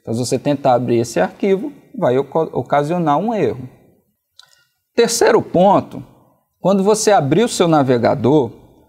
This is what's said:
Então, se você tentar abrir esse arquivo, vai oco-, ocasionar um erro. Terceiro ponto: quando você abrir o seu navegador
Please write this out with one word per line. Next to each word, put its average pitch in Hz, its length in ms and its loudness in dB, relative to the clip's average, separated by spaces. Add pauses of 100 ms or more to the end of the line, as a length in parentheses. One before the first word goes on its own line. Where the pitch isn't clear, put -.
Então, 120 120 -10
se 117 60 -6
você 127 180 -4
tentar 143 360 -2
abrir 120 240 0
esse 117 200 -4
arquivo, 196 540 -2 (260)
vai 131 200 0
oco-, 151 340 -4
ocasionar 147 640 -2
um 220 160 -4
erro. 127 360 -4 (1200)
Terceiro 233 480 2
ponto: 175 640 0 (560)
quando 190 240 0
você 214 260 0
abrir 180 360 2
o 233 40 -4
seu 175 200 0
navegador 123 800 2 (380)